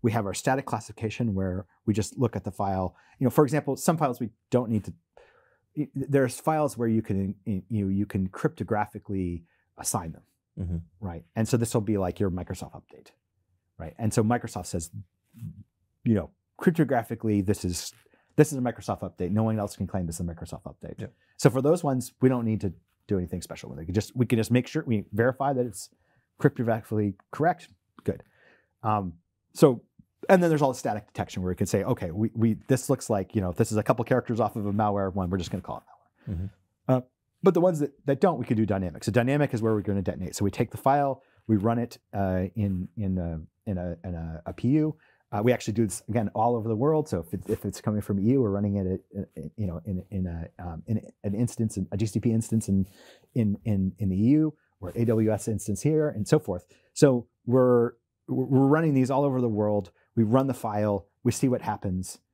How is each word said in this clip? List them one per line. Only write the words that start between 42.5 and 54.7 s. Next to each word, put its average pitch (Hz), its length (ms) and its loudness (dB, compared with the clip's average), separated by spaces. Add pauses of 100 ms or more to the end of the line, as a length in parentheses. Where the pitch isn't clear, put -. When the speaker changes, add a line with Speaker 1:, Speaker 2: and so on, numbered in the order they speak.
Speaker 1:
in, 95 400 -2
in 95 220 -2
a, 85 240 -4 (280)
in 95 80 -2
a, 87 280 -6
in 87 100 -6
a, 80 300 -8
a 82 80 -8
P - 160 -2
U. 156 260 2 (380)
Uh, 104 100 0
we 123 80 4
actually 117 220 -2
do 113 120 2
this, - 220 -6
again, 107 280 0
all 120 200 2
over 113 140 -4
the 110 60 0
world. 147 340 0
So 92 100 -2
if - 140 -10
it, 92 160 -6
if 107 160 -2
it's 98 160 -6
coming 107 200 -2
from 101 180 -2
E 95 120 0
U, 135 100 4
we're 110 80 2
running 101 280 0
it, 92 260 -2 (140)
uh, - 240 -10 (160)
you 104 100 -4
know, 82 160 -6
in, 92 260 -6
in 95 180 -4
a, 85 360 -10
um, 82 240 -10
in 110 140 -2 (240)
an 101 100 -2
instance, 113 400 -2
in 95 160 -2
a 98 60 -6
G 110 80 0
C 107 160 -2
P 120 100 2
instance 113 380 0
in, 95 180 2 (460)
in, 107 320 0
in, 95 320 0
in 104 100 -2
the 92 80 0
E 104 140 2
U, 151 240 4 (260)